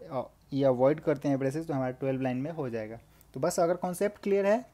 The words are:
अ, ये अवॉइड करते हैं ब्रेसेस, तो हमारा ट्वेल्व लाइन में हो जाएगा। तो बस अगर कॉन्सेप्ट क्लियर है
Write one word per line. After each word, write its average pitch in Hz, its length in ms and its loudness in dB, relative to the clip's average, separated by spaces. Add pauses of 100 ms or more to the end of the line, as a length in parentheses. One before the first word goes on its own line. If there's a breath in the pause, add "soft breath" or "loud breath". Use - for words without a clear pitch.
(120)
अ, 127 100 -4 (300)
ये 139 120 2
अवॉइड 135 360 4
करते 147 280 0
हैं 139 100 2
ब्रेसेस, 135 280 -2
तो 160 80 -4
हमारा 131 160 -2
ट्वेल्व 131 320 -2
लाइन 127 140 0
में 135 140 -4
हो 156 200 -6
जाएगा। 113 280 -6 (360 soft breath)
तो 135 60 -10
बस 170 200 0
अगर 175 160 4
कॉन्सेप्ट 185 460 -2
क्लियर 196 240 2
है 220 260 2